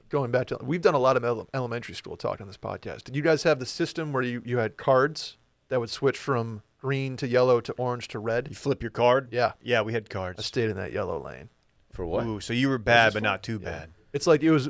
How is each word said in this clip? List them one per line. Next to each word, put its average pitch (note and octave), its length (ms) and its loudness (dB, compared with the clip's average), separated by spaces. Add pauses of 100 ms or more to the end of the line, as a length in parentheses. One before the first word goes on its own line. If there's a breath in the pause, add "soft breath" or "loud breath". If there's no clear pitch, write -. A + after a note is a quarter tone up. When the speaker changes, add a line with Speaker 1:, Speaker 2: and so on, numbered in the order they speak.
Speaker 1:
going C3+ 220 -2
back B2 160 0
to, C3 140 -4
we've D3+ 200 -4
done F3+ 120 6
a C#3+ 60 4
lot C3 180 6
of A#2+ 80 0
ele-, A2+ 280 -2
elementary A#2+ 420 -6
school - 200 -12
talk - 240 -6
on G2+ 80 -14
this G2 100 -16
podcast. - 460 -10
Did B2+ 120 -10
you D3 60 -2
guys D#3 220 2
have D3+ 160 4
the B2 60 -6
system D#3+ 480 -4
where B2+ 100 2
you, A#2+ 220 -4
you A#2+ 120 -2
had A2 200 0
cards C#3 600 2 (320)
that B2+ 120 0
would A#2 80 -6
switch - 280 0
from A2+ 440 -4 (180)
green C3+ 380 -4
to C#3 100 -6
yellow B2 320 4
to - 140 -8
orange B2 360 -4
to A#2+ 100 -8
red? A2+ 300 -2
Speaker 2:
You A2+ 60 -12
flip - 260 -2
your A2+ 100 -6
card? B2 400 4
Speaker 1:
Yeah. A#2+ 200 2 (100)
Speaker 2:
Yeah, A#2+ 200 2
we A2 120 -2
had A2 160 -4
cards. F#2 300 -6
Speaker 1:
I A2 40 -6
stayed A#2 260 -2
in G2 80 -4
that F2 160 -8
yellow F2 280 -4
lane. C2+ 280 -14 (420)
Speaker 3:
For F#2 140 -8
what? G2 200 -2
Speaker 2:
Ooh, A2 140 -4
so A#2 140 -6
you B2+ 160 2
were C3+ 60 0
Speaker 3:
What B2 40 -4
was G#2+ 60 -8
Speaker 2:
bad, A#2 220 8
Speaker 3:
this G#2+ 80 2
Speaker 2:
but G#2+ 40 0
Speaker 3:
for? G#2 40 -4
Speaker 2:
not G2+ 200 -2
too A2+ 180 -6
Speaker 1:
Yeah. F#2 80 -8
Speaker 2:
bad. E2 200 -10 (240)
Speaker 1:
It's C#3+ 140 -2
like, D3+ 160 6
it D#3+ 80 6
was, D3 180 4